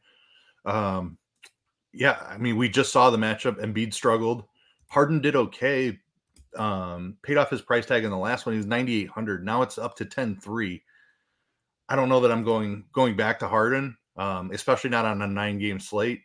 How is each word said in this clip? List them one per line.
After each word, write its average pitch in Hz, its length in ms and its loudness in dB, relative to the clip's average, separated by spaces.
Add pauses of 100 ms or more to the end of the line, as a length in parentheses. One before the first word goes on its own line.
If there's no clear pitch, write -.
(640)
Um, 95 520 -2 (760)
yeah, 131 240 2 (120)
I 98 80 -12
mean, 117 200 0
we 120 100 2
just 123 240 2
saw 127 180 8
the 117 80 4
matchup. 110 460 0
Embiid 107 300 -2
struggled. 113 500 0 (460)
Harden 147 320 4
did 143 160 2
okay. 127 600 0 (600)
Um, 92 640 -6
paid 147 160 0
off 139 120 4
his 127 120 -4
price 120 240 0
tag 117 180 2
in 107 80 -2
the 98 60 -4
last 113 280 -2
one. 117 80 -2
He 110 40 0
was 104 80 -4
ninety-eight 117 440 -2
hundred. 104 360 -6
Now 117 160 0
it's 123 160 -4
up 120 200 -8
to 104 80 -8
ten 110 300 -6
three. 101 480 -8 (1040)
I 135 80 -2
don't 131 140 2
know 131 120 6
that 120 100 6
I'm 113 120 0
going, 107 500 -2
going 127 220 2
back 110 240 0
to 110 80 -4
Harden, 120 480 0 (220)
um, 95 340 -4
especially 127 380 0
not 117 160 2
on 104 160 -2
a 104 60 -2
nine-game 101 520 -2
slate. 107 460 -4